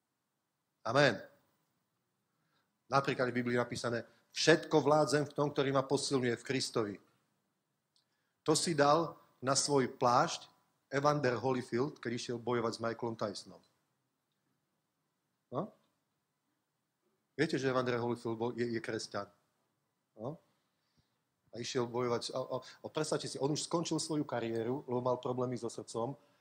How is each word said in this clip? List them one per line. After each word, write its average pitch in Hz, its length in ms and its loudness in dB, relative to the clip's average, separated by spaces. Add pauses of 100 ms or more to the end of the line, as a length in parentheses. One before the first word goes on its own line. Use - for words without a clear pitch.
(880)
Amen. 127 320 4 (1700)
Napríklad 131 440 0
v 123 120 0
Biblii 120 160 0
napísané, 120 480 -4 (240)
„Všetko 160 480 4
vládzem 147 480 4
v - 80 -16
tom, 143 160 0
ktorý 139 240 0
ma 135 80 4
posilňuje 131 560 0
v - 80 -18
Kristovi.“ 117 480 -2 (1500)
To 156 80 4
si 170 160 0
dal 147 400 4 (320)
na 131 160 2
svoj 139 320 2
plášť 131 560 2 (400)
Evander 143 480 2
Holyfield, 127 640 -2
keď 120 160 -6
išiel 120 240 -6
bojovať 117 400 0
s - 40 -10
Michaelom 117 360 -4
Tysonom. 95 400 -8 (1900)
No? 151 160 -6 (1700)
Viete, 156 240 0
že 131 100 0
Evander 127 300 0
Holyfield 117 400 -4
bol, 120 160 -2
je, 117 100 -2
je 117 140 -4
kresťan? 107 480 -6 (880)
No? 123 240 -10 (1120)
A 110 80 -12
išiel 120 260 -2
bojovať. 120 460 -2
A, 131 80 -4
a, 127 240 -4
a - 240 -16
predstavte 151 400 -4
si, - 120 -10
on 139 120 0
už 143 160 -4
skončil 165 320 -2
svoju 151 240 -2
kariéru, 117 640 -2
lebo 123 160 -2
mal 123 160 2
problémy 123 400 -4
so 117 80 -6
srdcom, 117 480 -6 (260)